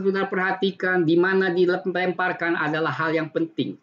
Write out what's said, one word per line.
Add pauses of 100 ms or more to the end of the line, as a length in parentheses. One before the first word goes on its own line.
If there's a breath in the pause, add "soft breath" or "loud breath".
saudara,
perhatikan,
di
mana
dilemparkan
adalah
hal
yang
penting.